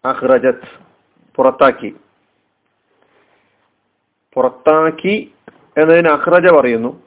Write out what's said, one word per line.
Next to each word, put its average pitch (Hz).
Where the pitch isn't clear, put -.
അഖ്റജത്, 127
പുറത്താക്കി. 127
പുറത്താക്കി 156
എന്നതിന് 165
അഖ്റജ 170
പറയുന്നു. 123